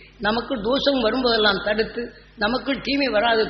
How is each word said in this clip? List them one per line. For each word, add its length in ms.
நமக்குள் 420
தோஷம் 400
வரும்போதெல்லாம் 640
தடுத்து, 380
நமக்குள் 440
தீமை 260
வராது 420